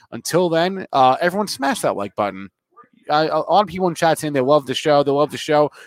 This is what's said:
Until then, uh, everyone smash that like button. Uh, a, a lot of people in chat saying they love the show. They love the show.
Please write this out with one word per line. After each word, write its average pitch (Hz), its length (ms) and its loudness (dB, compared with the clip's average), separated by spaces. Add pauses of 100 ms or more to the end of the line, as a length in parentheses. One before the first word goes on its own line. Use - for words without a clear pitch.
(100)
Until 170 380 0
then, 175 440 -2
uh, 131 280 6
everyone 180 260 0
smash 269 360 -4
that 101 140 0
like 101 200 -8
button. 98 340 -4 (580)
Uh, 151 220 2
a, 156 60 -2
a 156 160 -2
lot 190 80 4
of 202 80 0
people 185 200 -4
in 165 60 -4
chat 160 240 0
saying 151 140 -6
they 139 80 0
love 139 260 2
the 131 80 -4
show. 143 280 2
They 139 100 0
love 143 180 0
the 135 80 -10
show. 151 320 0 (160)